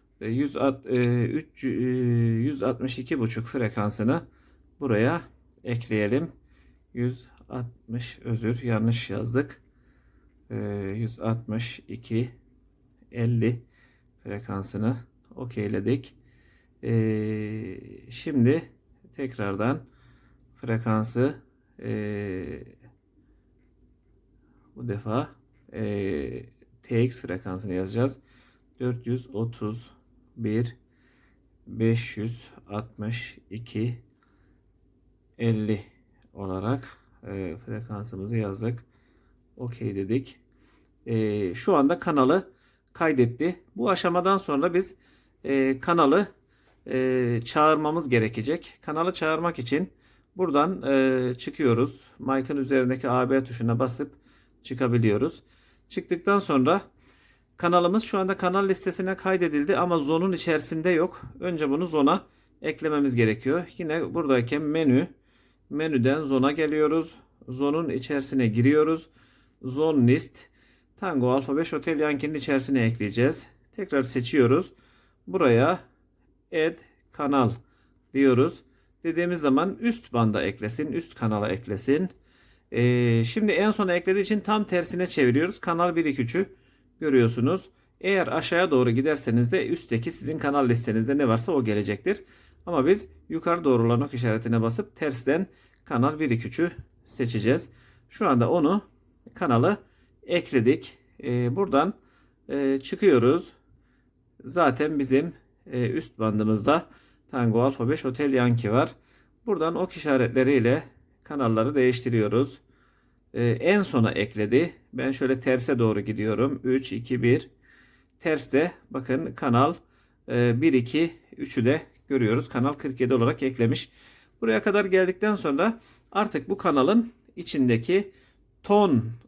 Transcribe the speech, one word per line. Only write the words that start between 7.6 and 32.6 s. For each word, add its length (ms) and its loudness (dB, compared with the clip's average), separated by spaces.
özür, 380 -2
yanlış 480 0
yazdık. 520 -4
E, 80 -8
yüz 240 -8
altmış 680 -6
iki 420 -6
elli 520 0
frekansını 760 -6
okeyledik. 800 -4
E, 80 -4
şimdi 600 0
tekrardan 640 -4
frekansı, 800 -2
e, 800 -8
bu 120 -12
defa, 420 -4
e, 720 -6
T 200 0
X 180 -4
frekansını 520 -8
yazacağız. 460 -2
Dört 280 -6
yüz 280 -6
otuz 560 -6
bir, 400 -2
beş 500 -2
yüz 300 -8